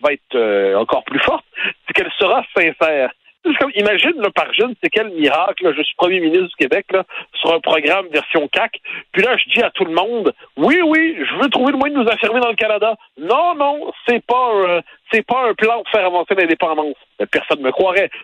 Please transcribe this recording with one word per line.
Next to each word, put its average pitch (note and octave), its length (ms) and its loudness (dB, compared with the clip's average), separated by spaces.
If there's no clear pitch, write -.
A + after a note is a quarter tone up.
va D3 100 2
être, - 240 -8
euh, G2+ 400 2
encore A#2 280 0
plus C#3 160 -4
forte, - 240 0
c'est - 60 -8
qu'elle F3 260 -2
sera G#3 260 2
sincère. D#3 540 2
C'est D#4 140 2
comme, C#4 180 0
imagine, G#3 420 2
là, G3+ 160 0
par D#3+ 240 -2
je G#3+ 60 2
ne B3 180 -4
sais E3 80 0
quel A3 240 -2
miracle, D#3+ 480 0
là, F3+ 140 2
je D3 40 -2
suis D3+ 160 -4
premier F3+ 220 2
ministre F3 300 2
du - 100 -18
Québec, D#3 320 0
là, F#3 140 0
sur E3 140 2
un D#3+ 60 0
programme D#3+ 520 0
version D3 360 0
cac, A3 240 -2
puis F#3 100 0
là, A#3 140 2
je - 180 -2
dis A#3+ 80 2
à G#3 80 -2
tout - 140 -4
le E3 100 -4
monde, « A3 380 0
Oui, D4+ 280 2
oui, D#4 320 2
je D#3 240 -4
veux C#4 80 2
trouver B3 220 2
le C#4+ 80 0
moyen C#4+ 180 -2
de C4+ 60 2
nous A3 80 2
affirmer A3 300 0
dans A#3+ 80 2
le A3 80 -4
Canada. » A3 400 0
Non, D4 340 2
non, D4 380 -2
c'est A#3+ 180 2
pas, B3 260 0
euh, F3+ 280 2
c'est A3 120 2
pas B3+ 240 0
un G#3 60 0
plan A3+ 220 0
pour G3+ 140 -8
faire G3+ 160 2
avancer F3+ 280 0
l'indépendance. D#3+ 640 0
Mais G#2 60 -4
personne - 340 -4
me C3 100 -2
croirait. F#3+ 400 2